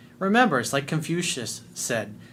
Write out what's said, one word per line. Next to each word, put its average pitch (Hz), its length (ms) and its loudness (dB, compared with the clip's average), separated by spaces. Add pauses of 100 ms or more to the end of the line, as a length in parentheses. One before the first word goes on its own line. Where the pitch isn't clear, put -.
(200)
Remember, 196 400 4
it's 113 120 -2
like 139 140 0
Confucius 160 760 -4 (100)
said, 107 420 -4 (180)